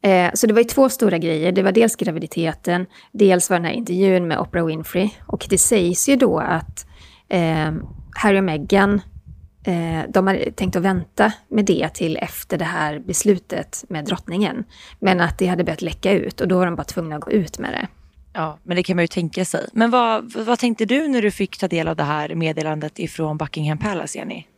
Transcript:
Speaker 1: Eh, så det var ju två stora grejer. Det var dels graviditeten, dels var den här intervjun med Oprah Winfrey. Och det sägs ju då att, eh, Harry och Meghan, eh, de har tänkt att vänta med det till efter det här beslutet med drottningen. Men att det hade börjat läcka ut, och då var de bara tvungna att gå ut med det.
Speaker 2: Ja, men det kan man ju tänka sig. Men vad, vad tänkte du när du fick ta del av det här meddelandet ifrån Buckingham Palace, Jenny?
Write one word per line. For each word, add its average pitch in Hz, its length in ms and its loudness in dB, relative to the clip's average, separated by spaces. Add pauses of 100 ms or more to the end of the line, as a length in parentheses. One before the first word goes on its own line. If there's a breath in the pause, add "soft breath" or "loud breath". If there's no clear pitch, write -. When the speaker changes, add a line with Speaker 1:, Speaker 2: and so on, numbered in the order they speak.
Speaker 1:
Eh, 185 320 4
så - 140 2
det 214 60 4
var 226 80 6
ju 240 60 6
två 262 220 4
stora 196 280 2
grejer. 165 340 0
Det 185 120 2
var 196 80 4
dels 220 240 4
graviditeten, 165 880 -4 (260 soft breath)
dels 185 380 4
var 185 80 2
den 170 80 -2
här 160 80 -2
intervjun 185 540 2
med 156 120 -2
Oprah 170 260 -2
Winfrey. 160 440 -2 (180)
Och - 220 -6
det 196 80 2
sägs 180 520 2
ju 277 60 6
då 240 240 4
att, - 460 -4 (440 soft breath)
eh, 160 420 0 (440)
Harry 196 240 4
och 196 40 2
Meghan, 196 580 2 (640)
eh, 165 340 -2 (100)
de 190 180 4
har - 280 0
tänkt 185 200 -2
att 180 60 0
vänta 190 520 0 (140)
med 208 180 2
det 170 240 2
till 160 280 -4
efter - 400 -6
det 160 80 -2
här 156 340 -4
beslutet - 880 -2
med 151 160 -6
drottningen. 180 580 -4 (360 loud breath)
Men 190 220 2
att 170 160 -2
det 185 100 0
hade 180 160 0
börjat 170 180 -4
läcka 185 300 -2
ut, - 300 -2
och 190 60 0
då 180 100 2
var 180 80 4
de 170 100 -2
bara 160 80 -6
tvungna 160 320 -6
att 151 60 -8
gå - 100 -6
ut 190 280 0
med - 140 -4
det. - 140 -4 (460)
Speaker 2:
Ja, 160 300 -6
men 175 140 -4
det 180 60 2
kan 185 120 0
man 175 80 2
ju 165 40 0
tänka 175 380 -4
sig. - 280 -4
Men 226 180 2
vad, 233 420 0
vad 226 260 -2
tänkte 226 260 0
du 269 220 0
när 254 140 2
du 208 100 2
fick - 260 -6
ta 196 100 -2
del 165 200 -2
av 165 80 -2
det 156 80 -2
här 151 320 -2
meddelandet 156 640 -2
ifrån 156 380 -4
Buckingham 151 400 -4
Palace, 170 420 -6
Jenny? - 240 -10 (140)